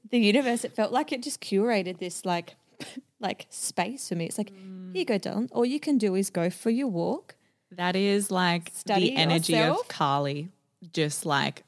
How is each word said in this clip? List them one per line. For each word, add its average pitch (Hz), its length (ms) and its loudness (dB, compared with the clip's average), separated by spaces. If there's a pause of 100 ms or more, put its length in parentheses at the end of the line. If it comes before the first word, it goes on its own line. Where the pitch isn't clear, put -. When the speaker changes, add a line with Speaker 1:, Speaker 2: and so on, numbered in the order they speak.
(100)
Speaker 1:
the 247 80 4
universe, 233 460 4
it - 100 -8
felt 214 180 0
like 302 200 0
it 254 100 -6
just - 180 -8
curated 196 580 0
this, 180 260 -8
like, 175 320 -4 (300)
<laughs> - 340 -18
like, - 280 -6
space - 600 -4
for 190 60 -4
me. 170 120 -2
It's - 120 -8
like, 208 140 -6
Speaker 2:
Mm. 190 400 -16
Speaker 1:
"Here 370 80 -2
you 370 60 0
go, 214 120 2
darling. 226 340 -4
All 240 120 2
you 269 160 -2
can 294 180 2
do 202 160 2
is 190 160 2
go 175 200 0
for - 200 -4
your 254 180 0
walk." 185 480 -4 (340)
Speaker 2:
That 180 260 -2
is, 202 340 2
like, 175 440 2
Speaker 1:
Study 196 360 2
Speaker 2:
the 269 60 -4
energy 165 380 4
Speaker 1:
yourself. 311 280 4
Speaker 2:
of - 60 -8
Kali. 143 600 0 (420)
Just, 151 320 -2
like, 143 440 0